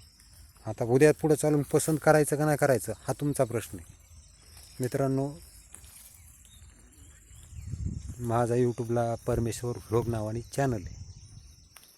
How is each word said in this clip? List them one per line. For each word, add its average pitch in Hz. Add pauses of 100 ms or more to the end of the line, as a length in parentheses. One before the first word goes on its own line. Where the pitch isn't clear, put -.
(640)
आता 110
उद्या 135
पुढं 156
चालून 151
पसंत 156
करायचं 151
का 147
नाही 151
करायचं, 127
हा -
तुमचा 143
प्रश्न 110
आहे. - (840)
मित्रांनो, 135 (3000)
माझा 120
YouTube-ला 120
परमेश्वर 117
व्लॉग 113
नावाने 113
चॅनल 123
आहे, - (1040)